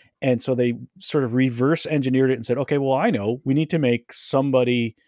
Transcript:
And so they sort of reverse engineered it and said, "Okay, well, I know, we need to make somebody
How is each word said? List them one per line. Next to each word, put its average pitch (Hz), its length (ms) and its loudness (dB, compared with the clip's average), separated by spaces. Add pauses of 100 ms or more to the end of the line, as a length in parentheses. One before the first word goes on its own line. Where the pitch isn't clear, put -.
(220)
And 127 180 2
so 131 140 -2
they 120 200 0 (240)
sort - 260 -2
of 113 100 -2
reverse 131 500 0
engineered 131 460 2
it 131 40 0
and 113 120 -6
said, 123 120 0
"Okay, 143 200 -2
well, 135 180 0
I 190 140 0
know, 113 340 -2
we 135 100 0
need 156 160 0
to 170 80 0
make 120 340 0
somebody 123 840 0 (120)